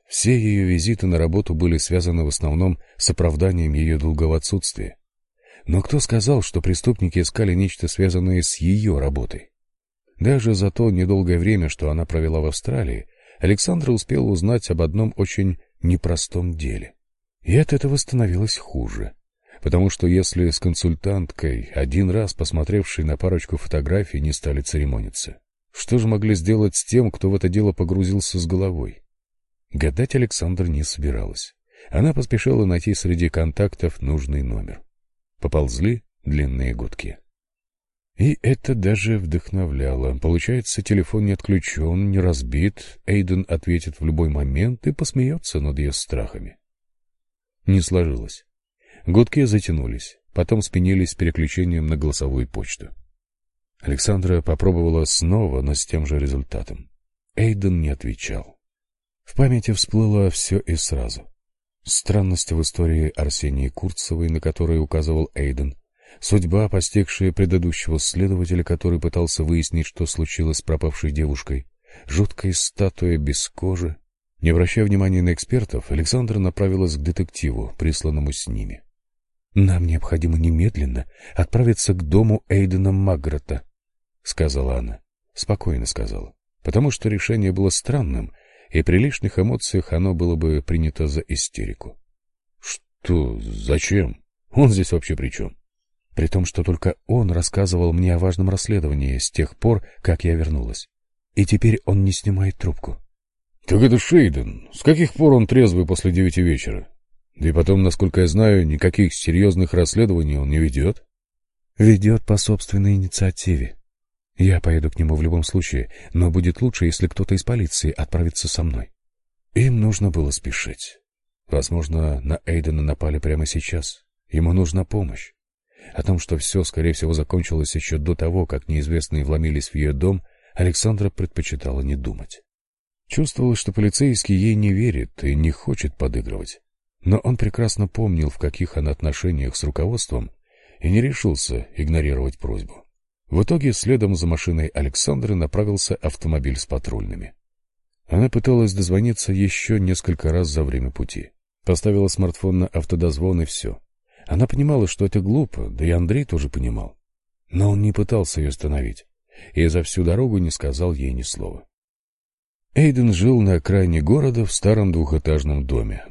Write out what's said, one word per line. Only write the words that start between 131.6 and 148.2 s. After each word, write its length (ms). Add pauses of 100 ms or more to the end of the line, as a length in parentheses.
не 140
думать. 460 (640)
Чувствовала, 480
что 180
полицейский 600
ей 200
не 180
верит 500
и 120
не 160
хочет 460
подыгрывать. 640 (400)
Но 160
он 200
прекрасно 500
помнил, 420
в 100
каких 380
она 140
отношениях 640
с 80
руководством, 680 (480)
и 100
не 120
решился 760
игнорировать 640
просьбу. 460 (440)
В 140
итоге 300
следом 420
за 120
машиной 400
Александры 680
направился 600
автомобиль 600
с 80
патрульными. 680 (720)
Она 220